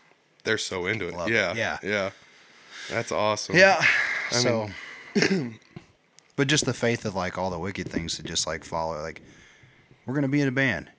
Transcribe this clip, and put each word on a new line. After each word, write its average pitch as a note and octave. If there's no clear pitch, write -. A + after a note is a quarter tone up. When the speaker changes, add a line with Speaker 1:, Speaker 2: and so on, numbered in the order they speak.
Speaker 1:
They're A2
so F2+
into G2+
it. D#2+
Speaker 2:
love F2+
it. A#2
Speaker 1:
Yeah. F#2+
Speaker 2:
Yeah. F#2+
Speaker 1:
Yeah. G2
That's A#2
awesome. G#2
Speaker 2:
Yeah. F3+
Speaker 1:
I B2
Speaker 2:
So, A#2
Speaker 1:
mean D3
<clears throat> -
Speaker 2:
but C#3
just D3
the B2
faith A#2
of, G2+
like, F2+
all F#2
the F2
wicked F#2
things E2
to D#2
just, -
like, D#2+
follow. E2
Like, D#2+
"We're B2+
gonna C#3+
be C#3+
in C#3
a B2+
band." B2